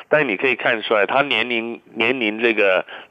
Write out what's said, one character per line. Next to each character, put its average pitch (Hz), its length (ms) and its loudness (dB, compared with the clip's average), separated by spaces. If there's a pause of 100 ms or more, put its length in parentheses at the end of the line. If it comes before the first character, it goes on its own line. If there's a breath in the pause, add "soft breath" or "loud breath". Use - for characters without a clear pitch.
(100)
但 151 180 4
你 95 80 -2
可 135 100 -2
以 120 100 0
看 117 260 -2
出 - 100 -2
来， 101 140 4
它 135 160 2
年 123 260 -2
龄， 117 320 -4 (140)
年 120 260 0
龄 107 180 -2
这 117 140 2
个 98 320 2 (260 loud breath)